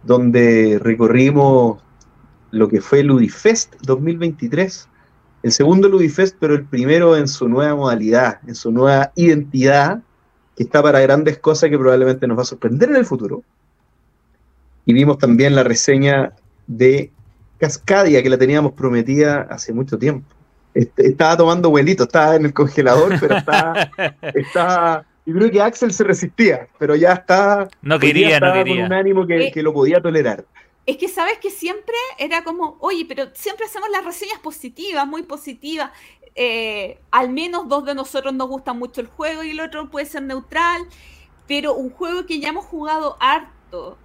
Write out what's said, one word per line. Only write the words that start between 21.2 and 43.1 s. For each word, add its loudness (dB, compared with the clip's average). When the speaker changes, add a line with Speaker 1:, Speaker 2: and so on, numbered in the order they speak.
Speaker 1:
tomando 4
vuelito, 2
estaba 2
en 2
el -4
congelador, 2
pero 0
estaba, -2
Speaker 2:
<laughs> -10
Speaker 1:
estaba, -2
yo -6
creo 2
que 2
Axel 0
se -2
resistía, 0
pero 0
ya 4
está, 0
Speaker 2:
No 0
Speaker 1:
hoy -4
día 4
Speaker 2:
quería, 4
no 4
Speaker 1:
estaba 2
Speaker 2:
quería. 0
Speaker 1:
con -2
un -2
ánimo 0
que, 0
Speaker 3:
Eh, -8
Speaker 1:
que -6
lo 0
podía 2
tolerar. -2
Speaker 3:
es -4
que -6
sabes -4
que -8
siempre -10
era -6
como, -8
"Oye, -6
pero -10
siempre -12
hacemos -12
las -6
reseñas -12
positivas, -10
muy -12
positivas. -12
Eh, -6
al 0
menos -8
dos -4
de -8
nosotros -8
nos -8
gusta -12
mucho -12
el -16
juego -10
y -12
el -12
otro -12
puede -10
ser -14
neutral", -6
pero -4
un -8
juego -10
que -10
ya -10
hemos -12
jugado -8